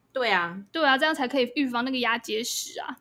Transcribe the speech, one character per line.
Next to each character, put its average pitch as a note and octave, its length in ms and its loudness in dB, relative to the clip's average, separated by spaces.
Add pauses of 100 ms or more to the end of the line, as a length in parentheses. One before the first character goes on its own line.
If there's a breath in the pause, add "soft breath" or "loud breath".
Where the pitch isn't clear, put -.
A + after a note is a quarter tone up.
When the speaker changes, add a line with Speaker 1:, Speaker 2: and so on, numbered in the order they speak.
(120)
Speaker 1:
对 A#3+ 200 0
啊。 F3 280 2 (120)
Speaker 2:
对 E4 120 0
啊， C4+ 140 6
这 C#4+ 80 2
样 D#4 80 2
才 D4 140 -2
可 C4+ 120 0
以 B3 160 0
预 C#4+ 120 2
防 A#3+ 180 -2
那 C4+ 60 -2
个 C4 80 -2
牙 A#3 180 2
结 A3 260 -4
石 - 360 -6
啊。 - 220 -10